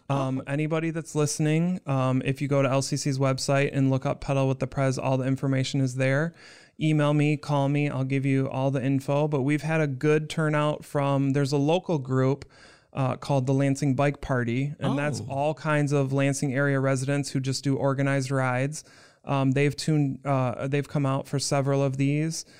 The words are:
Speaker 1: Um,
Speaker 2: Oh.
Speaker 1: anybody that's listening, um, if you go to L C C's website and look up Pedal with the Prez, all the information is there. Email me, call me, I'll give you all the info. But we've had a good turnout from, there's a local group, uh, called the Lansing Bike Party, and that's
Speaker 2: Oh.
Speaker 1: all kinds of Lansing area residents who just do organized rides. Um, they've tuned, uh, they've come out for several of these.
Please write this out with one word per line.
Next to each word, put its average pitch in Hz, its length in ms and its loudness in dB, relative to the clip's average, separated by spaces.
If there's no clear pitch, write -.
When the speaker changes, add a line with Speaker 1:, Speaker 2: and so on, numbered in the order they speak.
Speaker 1:
Um, 135 360 -2
Speaker 2:
Oh. 139 60 -6
Speaker 1:
anybody 156 400 -2
that's 156 240 -8
listening, 156 680 2
um, 131 400 0
if 135 160 -2
you 139 80 -2
go 139 120 2
to 135 80 2
L 135 120 0
C 139 160 -4
C's 135 200 -2
website 139 540 0
and 135 180 2
look 131 160 0
up 143 140 -2
Pedal 135 300 0
with 135 100 -2
the 123 80 -2
Prez, 135 320 -2
all 131 180 0
the 131 80 -2
information 135 540 0
is 131 160 0
there. 135 380 0
Email 151 360 2
me, 147 240 4
call 143 320 0
me, 147 200 0
I'll 131 140 -4
give 135 220 -2
you 135 240 2
all 135 200 -2
the 135 140 -2
info. 139 460 0
But 143 140 0
we've 147 180 0
had 160 180 0
a 156 80 2
good 151 420 0
turnout 151 540 0
from, 139 480 0
there's 139 220 0
a 147 40 2
local 160 420 2
group, 131 440 0
uh, 131 260 -2
called 135 280 0
the 135 80 2
Lansing 139 400 2
Bike 143 280 0
Party, 127 580 -2
and - 180 -2
that's 143 220 -2
Speaker 2:
Oh. - 100 -8
Speaker 1:
all 143 240 -2
kinds 147 380 0
of 139 220 2
Lansing 139 400 0
area 139 260 0
residents 135 520 0
who 135 100 0
just 131 200 -4
do 135 140 0
organized 139 560 0
rides. 131 540 -2
Um, 135 260 2
they've 139 240 2
tuned, 147 500 0
uh, 131 440 -2
they've 143 180 -2
come 143 180 -2
out 135 220 -2
for 143 100 -2
several 139 460 0
of 135 140 0
these. 147 480 0